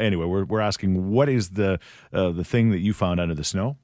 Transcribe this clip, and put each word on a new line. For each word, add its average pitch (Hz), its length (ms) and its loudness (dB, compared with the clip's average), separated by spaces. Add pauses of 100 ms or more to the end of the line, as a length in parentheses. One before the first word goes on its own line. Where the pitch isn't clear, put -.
anyway, 95 260 0
we're, 95 180 0
we're 107 160 -2
asking, 98 500 0
what 131 200 4
is 113 200 0
the, 95 300 0 (320)
uh, 92 180 0
the 85 140 -2
thing 113 260 2
that 92 100 0
you 101 120 0
found 87 280 0
under 85 140 -2
the 76 100 -8
snow? 113 400 -4